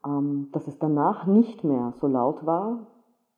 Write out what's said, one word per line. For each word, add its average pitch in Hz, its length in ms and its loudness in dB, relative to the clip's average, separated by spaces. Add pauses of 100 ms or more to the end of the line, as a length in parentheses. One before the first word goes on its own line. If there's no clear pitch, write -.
Ähm, 143 460 -2
dass - 160 -4
es - 100 -14
danach 156 480 0
nicht 226 380 4
mehr 123 320 0
so 147 100 -2
laut 139 400 0
war, 208 400 -2 (520)